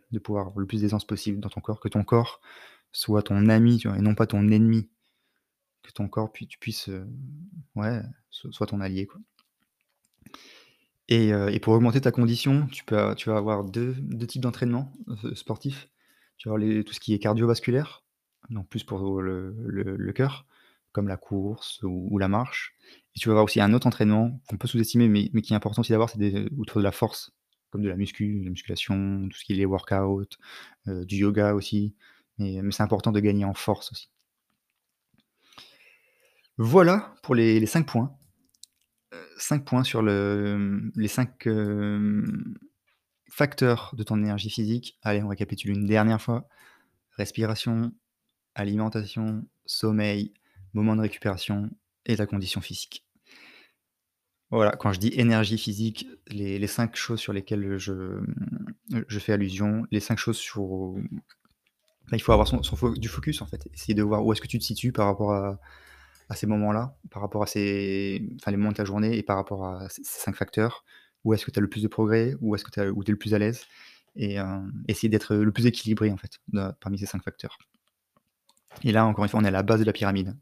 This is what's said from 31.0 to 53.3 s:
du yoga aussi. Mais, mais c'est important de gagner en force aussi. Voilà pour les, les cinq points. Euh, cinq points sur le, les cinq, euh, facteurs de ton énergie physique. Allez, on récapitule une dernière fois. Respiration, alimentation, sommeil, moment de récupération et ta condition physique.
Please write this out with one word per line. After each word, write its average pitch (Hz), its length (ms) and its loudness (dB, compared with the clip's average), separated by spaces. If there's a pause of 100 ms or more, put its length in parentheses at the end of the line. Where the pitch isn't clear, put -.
du 98 120 -4
yoga 104 360 4
aussi. 104 400 -2 (460)
Mais, 95 240 -4
mais 101 80 -2
c'est 107 120 0
important 104 280 2
de 104 80 2
gagner 101 260 2
en 98 80 -2
force - 380 -2
aussi. - 180 -18 (2500)
Voilà 175 640 6
pour 131 140 2
les, 113 240 6
les 110 60 4
cinq 160 200 0
points. 123 320 -2 (960)
Euh, 85 120 -16 (120)
cinq 143 280 -2
points 127 180 2
sur 117 180 0
le, 101 960 0
les 107 120 0
cinq, - 400 -2
euh, 104 800 0 (1040)
facteurs 131 680 0
de 110 80 -6
ton 107 140 0
énergie 104 320 -2
physique. 113 520 -4
Allez, 104 220 0
on 107 40 -4
récapitule 101 440 -6
une 101 140 0
dernière 107 360 4
fois. 120 260 -4 (640)
Respiration, 113 840 -2 (600)
alimentation, 107 920 -4 (200)
sommeil, 104 680 -2 (400)
moment 107 220 2
de 110 60 2
récupération 101 680 -4 (360)
et 117 100 0
ta 104 100 -2
condition 95 360 -4
physique. - 440 -14 (1500)